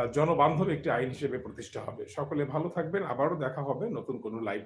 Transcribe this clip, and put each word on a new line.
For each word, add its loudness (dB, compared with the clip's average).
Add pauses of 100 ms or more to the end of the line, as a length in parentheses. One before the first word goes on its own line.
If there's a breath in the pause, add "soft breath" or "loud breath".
(140)
জনবান্ধব 6
একটি 0
আইন 2
হিসেবে -2
প্রতিষ্ঠা -10
হবে। -8
সকলে -2
ভালো -2
থাকবেন, -2
আবারও 2
দেখা -2
হবে -2
নতুন -4
কোনো -6
লাইভ -2